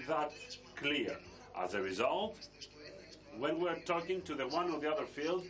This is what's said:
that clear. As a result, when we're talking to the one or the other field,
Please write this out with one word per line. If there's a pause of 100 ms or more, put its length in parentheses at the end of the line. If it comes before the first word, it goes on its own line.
that (440)
clear. (380)
As
a
result, (1000)
when
we're
talking
to
the
one
or
the
other
field,